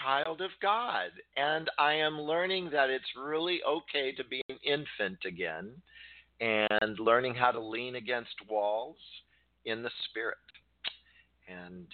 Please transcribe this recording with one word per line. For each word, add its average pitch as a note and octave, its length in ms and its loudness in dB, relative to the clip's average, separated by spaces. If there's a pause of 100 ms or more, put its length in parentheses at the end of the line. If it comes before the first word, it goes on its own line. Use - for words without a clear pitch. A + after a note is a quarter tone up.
child D3+ 380 2
of F#3+ 100 -4 (100)
God, G3+ 480 2 (260)
and D#3 420 0
I D3 160 6
am D#3 260 2
learning F3 520 0
that C#3 180 6
it's C3 160 0 (120)
really D#3 500 0
okay C#3+ 480 0
to C3 80 -4
be C3 260 -6
an C3 140 -10
infant C#3 600 0
again F2 460 -4 (720)
and G#2+ 580 2
learning A#2+ 360 4
how B2 160 4
to A#2 80 0
lean A#2 360 -6
against A#2+ 360 -4 (180)
walls G#2+ 480 -2 (680)
in A2+ 180 -4
the A#2+ 80 -4 (180)
spirit. A2+ 280 -4 (1120)
And, F2+ 460 -14